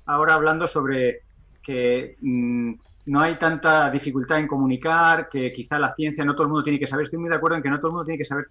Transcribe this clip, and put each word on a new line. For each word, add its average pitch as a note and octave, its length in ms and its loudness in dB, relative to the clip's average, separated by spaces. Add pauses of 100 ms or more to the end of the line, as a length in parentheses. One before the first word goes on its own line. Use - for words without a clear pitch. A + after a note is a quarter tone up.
ahora D#3 280 2
hablando D#3 340 2
sobre C3 540 0 (420)
que, B2+ 560 -2
mm, A#2+ 540 -2 (320)
no C#3+ 160 2
hay D#3+ 180 0
tanta D#3 500 4
dificultad C#3 480 -2
en D3+ 80 0
comunicar, D#3 840 2
que B2+ 220 -4
quizá B2+ 280 -6
la C3+ 160 -2
ciencia, D3+ 280 -4
no D3 100 2
todo E3 100 0
el C#3+ 60 2
mundo D3+ 140 0
tiene D3 140 0
que D3+ 80 -4
saber. D3 200 -2
Estoy E3 120 -8
muy E3+ 120 -6
de E3 80 2
acuerdo E3 200 0
en D3 60 -4
que C#3 60 -2
no C#3+ 100 0
todo D#3 80 -2
el E3 60 -2
mundo E3+ 120 -6
tiene D#3+ 140 -6
que D3 40 -6
saber C#3 280 -6